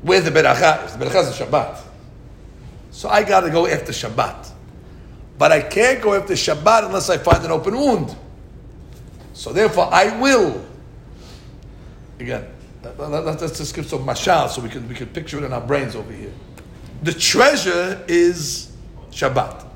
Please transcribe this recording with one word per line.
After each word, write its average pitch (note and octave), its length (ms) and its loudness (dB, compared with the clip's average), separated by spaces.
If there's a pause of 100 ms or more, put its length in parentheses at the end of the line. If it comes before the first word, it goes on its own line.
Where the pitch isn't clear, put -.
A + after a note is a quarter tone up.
where F3+ 200 4
the D#3+ 100 -2
Beracha C#3+ 540 4
is. - 120 -14
The C3+ 80 -4
Beracha C3+ 240 0
is - 80 -10
the B2 80 -6
Shabbat. C3+ 340 -2 (1120)
So - 180 -10
I G#3 140 4
gotta F#3+ 260 4
go E3+ 180 2
after D3 240 -4
Shabbat. A2+ 580 -6 (880)
But D3+ 140 6
I D3+ 100 6
can't B3 400 0
go G#3 120 2
after G3 200 -2
Shabbat G3 520 2
unless F#3 240 -4
I E3+ 80 2
find E3 260 2
an D#3+ 80 -4
open F#3+ 240 -2
wound. B3+ 400 0 (1200)
So - 180 -12
therefore, F3+ 400 2
I G#3 280 4
will." A3+ 460 4 (1500)
Again, B2 260 -8 (380)
let, A#2+ 160 -16
let, D3+ 260 -4
let, D#3 160 -4
let's D#3+ 160 -6
just D3 160 -10
give D3+ 140 -8
some C3 180 -6
mashal C3+ 420 2
so - 140 -6
we A2+ 80 -8
can, A#2+ 180 -12
we B2 60 -12
can A#2 140 -10
picture D#3 320 -10
it D3 40 -6
in B2+ 80 -8
our A#2+ 100 -6
brains B2 340 -2
over A2 180 -12
here. G2+ 180 -14 (680)
The D#3 120 -2
treasure F#3+ 920 2
is F3 640 0 (380)
Shabbat. - 560 -4 (100)